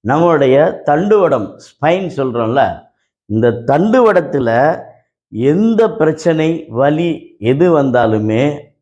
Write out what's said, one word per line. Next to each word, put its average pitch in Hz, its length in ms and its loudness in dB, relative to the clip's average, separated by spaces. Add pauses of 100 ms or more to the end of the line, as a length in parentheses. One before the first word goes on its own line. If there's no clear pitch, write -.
நம்மளுடைய 151 760 2
தண்டுவடம், 156 760 0
ஸ்பைன் 175 580 -4
சொல்றோம்ல, 117 600 -2 (480)
இந்த 113 240 0 (160)
தண்டுவடத்துல 156 1120 0 (480)
எந்த 208 600 0
பிரச்சனை, 156 800 -2
வலி 147 680 -2
எது 147 440 2
வந்தாலுமே 117 760 0 (240)